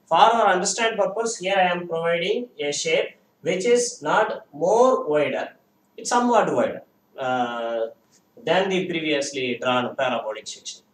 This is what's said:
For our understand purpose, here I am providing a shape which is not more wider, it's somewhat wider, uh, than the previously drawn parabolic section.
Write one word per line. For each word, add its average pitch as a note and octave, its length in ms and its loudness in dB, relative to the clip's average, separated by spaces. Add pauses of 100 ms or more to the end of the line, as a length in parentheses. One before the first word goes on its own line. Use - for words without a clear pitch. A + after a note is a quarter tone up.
For E3 100 2
our A3 300 6
understand G3 500 0
purpose, A3 420 -2
here F#3+ 180 -2
I F#3 160 4
am F3 160 -6
providing E3+ 580 -2 (100)
a D3 140 -4
shape - 460 -2 (240)
which F#3 240 -2
is A#3+ 360 0
not G#3 520 0
more G#3+ 560 2
wider, D3 400 0 (480)
it's - 120 -10
somewhat A#3+ 440 2
wider, - 300 -2 (360)
uh, A#2 680 -2 (540)
than F#3 280 0
the F#3 180 0
previously C#3 760 -2
drawn B2 320 0
parabolic A2+ 540 -4
section. - 360 -16 (100)